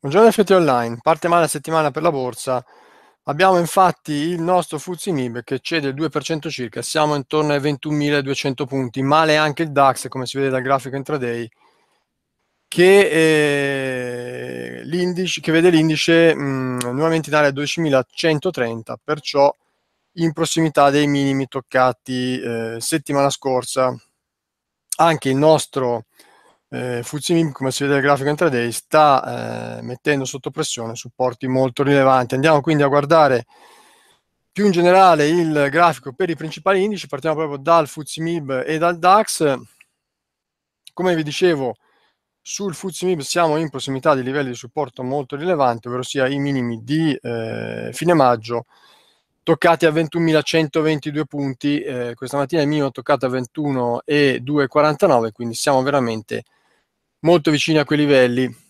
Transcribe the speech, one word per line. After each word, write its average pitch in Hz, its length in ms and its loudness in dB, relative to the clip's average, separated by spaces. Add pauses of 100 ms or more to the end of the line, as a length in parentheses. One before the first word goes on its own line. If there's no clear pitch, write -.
Buongiorno 208 280 6
F 208 120 2
T 170 60 -2
Online, 123 500 2
parte 160 280 0
male 175 120 4
la 156 80 2
settimana 156 420 -2
per 151 120 -8
la 170 80 2
borsa. 127 520 -4 (600)
Abbiamo 180 360 2
infatti 175 540 0
il 165 300 -4
nostro 170 360 0
fuzzi 180 340 -8
mib 123 300 -4
che 135 180 -6
cede 151 280 -4
il 131 60 -4
due 151 160 -4
per 147 120 -6
cento 160 280 -6
circa, 120 320 -10
siamo 151 320 -2
intorno 147 400 -2
ai 139 60 -2
ventunomiladuecento 147 1040 -2
punti, 135 340 -6
male 151 380 4
anche 156 240 0
il 156 100 -4
dax, 135 360 2
come 131 180 -8
si 135 100 -10
vede 135 140 -2
dal 131 100 -2
grafico 131 360 -2
intraday, 123 520 -6 (1200)
che, 135 2000 0
eh, 117 40 -16
l'indice, 180 560 -4
che 165 120 -2
vede 170 180 6
l'indice, 160 640 4
mm, 131 460 -4
nuovamente 147 500 -2
in 151 60 0
area 147 140 4
dodicimilacentotrenta, 139 1500 -2
perciò 147 480 0 (680)
in 165 180 0
prossimità 156 560 2
dei 147 160 2
minimi 139 400 0
toccati, 127 920 -2
eh, 113 400 -8
settimana 139 520 -2
scorsa. 127 680 -4 (1000)
Anche 160 340 0
il 131 60 0
nostro, 135 680 0 (680)
eh, 123 300 -6
fuzzi 151 300 -4
mib, 160 180 2
come 131 180 -4
si 139 140 -4
vede 143 100 0
dal 139 80 2
grafico 139 260 2
intraday, 131 440 0
sta, 117 1040 0
eh, 113 40 -14
mettendo 131 420 -4
sotto 135 260 -10
pressione 120 460 -8
supporti 127 500 -6
molto 131 380 0
rilevanti. 131 500 4
Andiamo 147 260 4
quindi 151 220 0
a 139 60 2
guardare 143 580 4 (1040)
più 208 160 0
in 196 60 4
generale 175 560 6
il 156 420 2
grafico 156 420 2
per 170 180 -4
i 156 60 -4
principali 170 460 -2
indici, 202 240 -4
partiamo 147 300 -4
proprio 147 220 -6
dal 160 280 2
fuzzi 156 340 -14
mib 147 460 -4
e 156 120 -2
dal 170 200 -2
dax. 175 580 2 (1400)
Come 180 220 -2
vi 160 80 -2
dicevo, 147 540 0 (640)
sul 196 340 -10
fuzzi 180 320 -8
mib 180 140 0
siamo 156 360 0
in 156 140 -2
prossimità 135 440 0
di 131 100 -2
livelli 135 260 -2
di 120 60 -8
supporto 127 480 -8
molto 135 320 -6
rilevanti, 139 500 0
ovvero 123 160 -6
sia 131 240 -2
i 139 120 -2
minimi 123 440 -4
di, 147 320 -2
eh, 113 760 -8
fine 170 220 0
maggio, 120 520 0 (800)
toccati 165 420 2
a 156 60 4
ventunomilacentoventidue 156 1300 0
punti. 143 540 -4
Eh, 123 340 -8
questa 131 220 -10
mattina 143 260 0
il 143 60 0
minimo 147 220 0
toccato 131 360 -2
a - 20 -2
ventuno 127 760 -4
e 143 380 0
due 143 240 -2
quarantanove, 147 680 2
quindi 117 220 -8
siamo 135 280 0
veramente 117 600 -2 (840)
molto 165 260 4
vicini 156 280 2
a 147 60 2
quei 147 140 0
livelli. 127 720 2